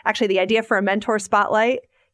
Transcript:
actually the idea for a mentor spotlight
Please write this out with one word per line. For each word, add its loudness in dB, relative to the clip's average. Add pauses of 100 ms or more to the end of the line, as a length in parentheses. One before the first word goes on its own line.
actually 0
the 2
idea 0
for 0
a 0
mentor 0
spotlight 0 (340)